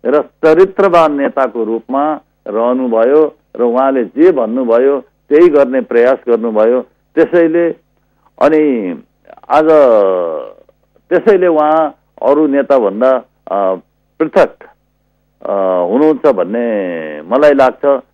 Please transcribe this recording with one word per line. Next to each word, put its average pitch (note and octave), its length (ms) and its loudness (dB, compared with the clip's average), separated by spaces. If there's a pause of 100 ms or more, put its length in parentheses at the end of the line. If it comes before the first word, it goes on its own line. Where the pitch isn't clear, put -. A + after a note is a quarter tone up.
र C#3 160 0
चरित्रवान E3 1000 0
नेताको B2 420 -4
रूपमा C3 560 -4 (280)
रहनुभयो B2 880 0 (200)
र - 60 -6
उहाँले B2+ 440 0
जे D#3+ 260 0
भन्नुभयो C3 680 0
त्यही - 500 0
गर्ने C3+ 320 0
प्रयास A#2+ 360 0 (100)
गर्नुभयो। A#2 540 0 (340)
त्यसैले E3 540 0 (720)
अनि C#3 500 0 (580)
आज D3+ 160 2 (1400)
त्यसैले F3+ 380 2
उहाँ D#3 480 0 (260)
अरू D3 260 2
नेताभन्दा, C3 640 0 (400)
अ, F#2+ 240 -2 (440)
पृथक, D#3+ 360 0 (840)
अ, - 100 -8 (400)
हुनुहुन्छ D3 360 0
भन्ने A2+ 420 -2 (520)
मलाई C3+ 320 2
लाग्छ। C3+ 480 0 (120)